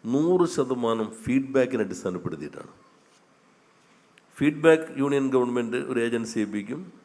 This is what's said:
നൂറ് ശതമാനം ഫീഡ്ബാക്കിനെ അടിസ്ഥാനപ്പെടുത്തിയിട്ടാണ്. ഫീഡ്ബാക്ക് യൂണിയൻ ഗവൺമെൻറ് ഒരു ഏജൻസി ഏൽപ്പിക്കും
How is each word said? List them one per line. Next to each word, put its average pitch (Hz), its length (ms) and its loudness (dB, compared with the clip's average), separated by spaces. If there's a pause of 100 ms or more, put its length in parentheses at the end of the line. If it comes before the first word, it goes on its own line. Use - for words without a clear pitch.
നൂറ് 160 420 2
ശതമാനം 117 600 0
ഫീഡ്ബാക്കിനെ 131 720 0
അടിസ്ഥാനപ്പെടുത്തിയിട്ടാണ്. 87 840 -6 (1700)
ഫീഡ്ബാക്ക് 156 500 4 (100)
യൂണിയൻ 139 340 0
ഗവൺമെൻറ് 120 460 2
ഒരു 127 240 -2
ഏജൻസി 117 380 -2
ഏൽപ്പിക്കും 107 540 -6 (120)